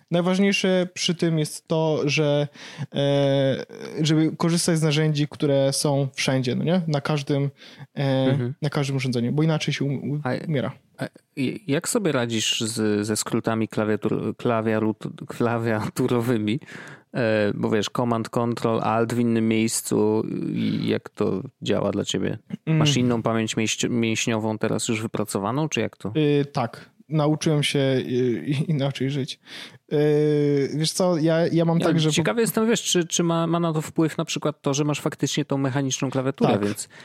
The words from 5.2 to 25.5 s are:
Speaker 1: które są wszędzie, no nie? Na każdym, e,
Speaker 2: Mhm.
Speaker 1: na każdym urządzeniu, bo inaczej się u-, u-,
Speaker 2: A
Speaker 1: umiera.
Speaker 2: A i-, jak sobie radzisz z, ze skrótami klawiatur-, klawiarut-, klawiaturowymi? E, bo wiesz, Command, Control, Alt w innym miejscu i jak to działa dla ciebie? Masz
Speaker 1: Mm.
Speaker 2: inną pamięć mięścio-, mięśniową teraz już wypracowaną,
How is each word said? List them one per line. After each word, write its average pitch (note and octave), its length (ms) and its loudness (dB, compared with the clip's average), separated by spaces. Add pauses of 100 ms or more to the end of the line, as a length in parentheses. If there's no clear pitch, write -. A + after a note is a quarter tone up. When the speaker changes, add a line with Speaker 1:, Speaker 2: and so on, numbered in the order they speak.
Speaker 1:
które C#3 460 2
są C#3 400 0
wszędzie, B2+ 420 0
no C3 80 -2
nie? E3+ 240 2
Na C#3+ 140 0
każdym, C#3+ 420 0 (540)
e, C3+ 320 0
Speaker 2:
Mhm. C3 320 0
Speaker 1:
na D3 80 -2
każdym C#3 260 -2
urządzeniu, B2 380 -2
bo D3+ 100 2
inaczej D#3 300 0
się C#3 120 -4
u-, C#3 280 -4
u-, D3+ 100 -4
Speaker 2:
A B2+ 80 -2 (160)
Speaker 1:
umiera. C3 240 -2 (260)
Speaker 2:
A C3+ 80 -8 (300)
i-, - 320 -4
jak C#3+ 220 -2
sobie G3 220 0
radzisz A#2 500 0
z, G#2+ 460 0
ze A2 100 0
skrótami A2+ 500 -2
klawiatur-, G#2+ 720 -2
klawiarut-, A2 880 -2
klawiaturowymi? A#2 1300 0 (540)
E, A2 420 0
bo A#2 140 -2
wiesz, G#2+ 200 0
Command, A#2 400 0
Control, A#2 520 0
Alt A2+ 320 0
w A#2+ 60 0
innym A2+ 280 2
miejscu A2 760 2 (300)
i G#2+ 340 -2
jak G#2+ 220 -2
to G2+ 340 -2 (180)
działa G2+ 300 0
dla G2+ 140 -2
ciebie? G2 320 -2 (300)
Masz D#3 300 4
Speaker 1:
Mm. B2 80 2
Speaker 2:
inną A#2+ 160 2
pamięć A2+ 360 0
mięścio-, - 320 0
mięśniową A2 680 0
teraz A2 300 -2
już A2 140 0
wypracowaną, A2+ 680 -2